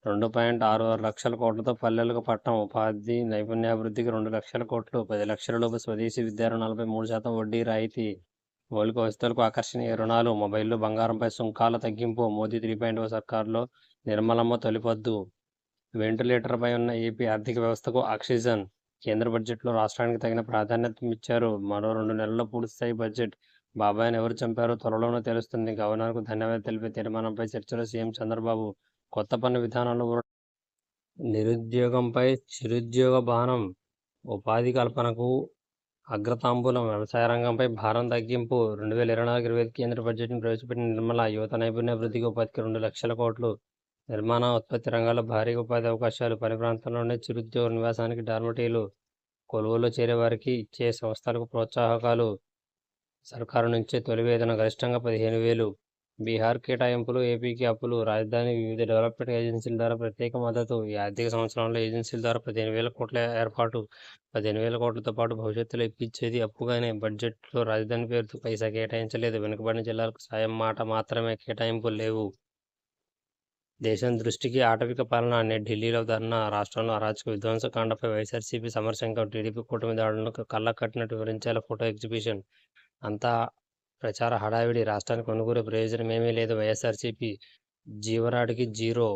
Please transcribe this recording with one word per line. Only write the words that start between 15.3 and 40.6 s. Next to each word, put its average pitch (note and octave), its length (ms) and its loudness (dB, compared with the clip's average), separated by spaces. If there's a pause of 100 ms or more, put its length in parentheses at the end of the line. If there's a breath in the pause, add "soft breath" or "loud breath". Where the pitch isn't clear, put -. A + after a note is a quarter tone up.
వెంటిలేటర్పై A#2+ 800 2
ఉన్న A#2+ 160 2 (100)
ఏపీ A2+ 260 -2
ఆర్థిక A2 320 -2
వ్యవస్థకు A#2 460 0
ఆక్సిజన్. A2+ 600 0 (380)
కేంద్ర A2+ 260 2
బడ్జెట్లో A#2 440 -2
రాష్ట్రానికి A2+ 460 2
తగిన A#2 220 0
ప్రాధాన్యత A2+ 640 0
ఇచ్చారు. A#2 460 0 (140)
మరో G#2 280 0
రెండు A2 220 0
నెలల్లో A2 300 0
పూర్తిస్థాయి A#2 480 -4
బడ్జెట్. A2 420 -2 (400 soft breath)
బాబాయిని G#2+ 420 2
ఎవరు A2+ 180 0
చంపారో A#2 420 0
త్వరలోనే A#2 440 0
తెలుస్తుంది. A2+ 560 -2
గవర్నర్కు A2 440 -2
ధన్యవాదాలు A2 420 -2
తెలిపే A2 260 -4
తీర్మానంపై A2 560 -4
చర్చలో A#2 400 -6
సీఎం A2+ 260 -4
చంద్రబాబు. A2+ 560 -2 (460)
కొత్త G#2+ 220 -2
పన్ను B2 260 2
విధానంలో A#2+ 460 0
ఊర-, A#2 180 0 (960)
నిరుద్యోగంపై A#2+ 1080 2 (240)
చిరుద్యోగ A#2+ 680 2
బాణం, A#2+ 440 2 (600)
ఉపాధి A2+ 480 2
కల్పనకు A#2+ 560 2 (800)
అగ్రతాంబూలం, A#2+ 760 0
వ్యవసాయ G#2+ 400 0
రంగంపై A#2+ 460 2
భారం A2+ 360 0
తగ్గింపు. A#2+ 500 0 (160)
రెండు G#2+ 220 -2
వేల A#2 140 4
ఇరవై A2+ 160 2
నాలుగు A#2+ 200 2
ఇరవై A#2 160 2
ఐదు A2+ 100 -2
కేంద్ర A#2+ 280 -2
బడ్జెట్ను A#2 400 -2
ప్రవేశపెట్టిన A#2 460 -2